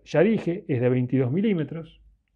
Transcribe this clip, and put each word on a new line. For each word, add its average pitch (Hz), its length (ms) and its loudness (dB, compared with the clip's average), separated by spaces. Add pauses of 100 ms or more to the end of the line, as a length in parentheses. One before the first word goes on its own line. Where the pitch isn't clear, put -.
ya 151 180 0
dije, 190 460 0
es 123 140 0
de 123 80 4
veintidós 127 420 0
milímetros 165 720 -4 (340)